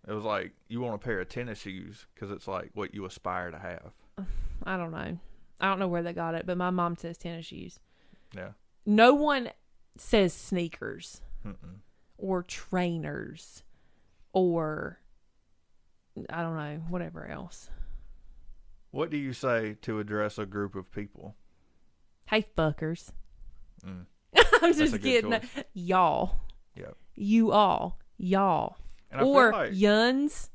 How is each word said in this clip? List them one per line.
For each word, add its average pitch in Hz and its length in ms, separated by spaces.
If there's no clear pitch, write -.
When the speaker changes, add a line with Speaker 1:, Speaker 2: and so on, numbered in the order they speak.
Speaker 1:
It 104 60
was 107 120
like, 98 280
you 117 140
want 117 120
a 101 40
pair 104 220
of 92 100
tennis 120 300
shoes 92 540
'cause 101 160
it's, - 160
like, 95 280
what 104 200
you 98 120
aspire 90 440
to 78 80
have. 90 340
Speaker 2:
<sighs> 190 80
I 185 120
don't 170 160
know. 170 260
I 185 100
don't 190 100
know 190 100
where 170 140
they 170 100
got 165 220
it, 165 120
but 180 120
my 180 120
mom 175 260
says 170 200
tennis 170 300
shoes. - 340
Speaker 1:
Yeah. 98 180
Speaker 2:
No 220 300
one 285 360
says 190 380
sneakers - 840
Speaker 1:
Mm-mm. 101 360
Speaker 2:
or 190 260
trainers 165 1200
or, 165 680
I 170 120
don't 165 140
know, 151 320
whatever 170 380
else. - 440
Speaker 1:
What 151 200
do 151 80
you 135 160
say 113 480
to 110 180
address 104 380
a 104 80
group 101 280
of 95 160
people? 104 460
Speaker 2:
"Hey, 214 140
fuckers." 160 560
Speaker 1:
Mm. 92 220
Speaker 2:
<laughs> - 140
I'm - 100
Speaker 1:
That's 330 160
Speaker 2:
just 285 160
Speaker 1:
a 208 40
good 196 40
Speaker 2:
kidding. 220 80
Speaker 1:
choice. 240 320
Speaker 2:
Y'all. 180 680
Speaker 1:
Yep. - 220
Speaker 2:
You 220 360
all. 196 460
Y'all. 185 640
Speaker 1:
And - 100
I - 40
feel 269 120
Speaker 2:
Or 240 160
Speaker 1:
like 180 220
Speaker 2:
yuns. 226 800